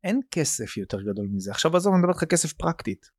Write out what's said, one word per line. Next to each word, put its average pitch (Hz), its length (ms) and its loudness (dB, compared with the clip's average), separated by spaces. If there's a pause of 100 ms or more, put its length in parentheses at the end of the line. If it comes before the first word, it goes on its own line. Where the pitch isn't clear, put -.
אין 220 180 0 (100)
כסף - 460 -2
יותר 98 240 -4
גדול 101 300 -4
מזה. 98 200 -4
עכשיו 165 260 2
עזוב, 190 160 4
אני 185 60 8
מדבר 175 140 4
איתך 175 100 -2
כסף 165 300 0
פרקטית. - 640 -4